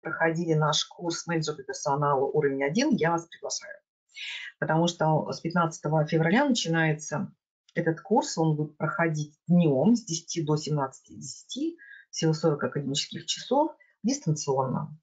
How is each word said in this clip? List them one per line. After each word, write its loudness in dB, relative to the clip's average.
проходили 0
наш 2
курс -8
менеджер -2
по -16
персоналу 0
уровень 2
один, 2
я 2
вас -2
приглашаю. -10
Потому 2
что 0
с -8
пятнадцатого 0
февраля 2
начинается 0
этот 0
курс, 0
он 4
будет -4
проходить -2
днем 6
с -2
десяти -6
до 2
семнадцати -4
десяти, -8
всего 2
сорок 0
академических -4
часов, 0
дистанционно. -2